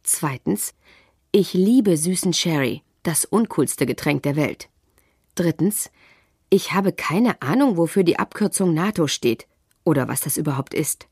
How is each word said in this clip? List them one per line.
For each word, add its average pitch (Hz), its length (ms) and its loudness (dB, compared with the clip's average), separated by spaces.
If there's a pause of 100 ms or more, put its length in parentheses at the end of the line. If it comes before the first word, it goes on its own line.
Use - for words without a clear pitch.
Zweitens, - 680 -4 (580)
ich 196 220 2
liebe 196 420 4
süßen 175 360 -2
Sherry, 147 500 -2 (200)
das 165 220 -2
uncoolste - 600 0
Getränk 139 380 -2
der 143 140 -2
Welt. - 320 -4 (680)
Drittens, 175 560 0 (600)
ich 190 220 2
habe 196 200 0
keine 202 500 0
Ahnung, 214 340 2
wofür 170 280 2
die 170 140 2
Abkürzung 190 540 -2
nato 165 340 0
steht - 400 -2 (380)
oder 139 240 2
was 127 140 -4
das 151 160 -4
überhaupt 147 340 -4
ist. - 400 -6